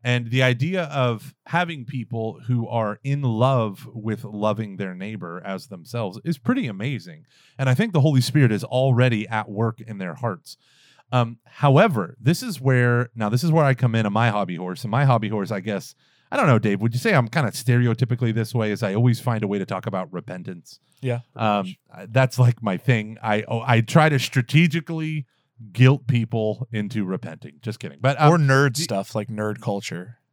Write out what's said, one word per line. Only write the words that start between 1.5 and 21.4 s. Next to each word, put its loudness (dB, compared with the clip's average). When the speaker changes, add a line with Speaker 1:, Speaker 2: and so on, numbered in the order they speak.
Speaker 1:
people -8
who -2
are -4
in -4
love 0
with -6
loving -4
their -8
neighbor -12
as -10
themselves -10
is -4
pretty -2
amazing. -8
And 0
I 6
think 0
the 4
Holy 4
Spirit 4
is -2
already 2
at -4
work -4
in -14
their -8
hearts. -8
Um, 0
however, 4
this 0
is -8
where, 2
now -2
this 0
is 2
where 4
I 4
come 2
in 2
on 0
my 4
hobby -2
horse. -8
And -6
my 0
hobby 2
horse, -4
I -4
guess, -6
I -4
don't 2
know, 6
Dave, 0
would 0
you -2
say 2
I'm 4
kinda 0
stereotypically 0
this -4
way, 0
is -2
I -2
always 2
find -2
a -2
way -2
to -2
talk -6
about -6
repentance? -14
Speaker 2:
Yeah, -4
pretty -2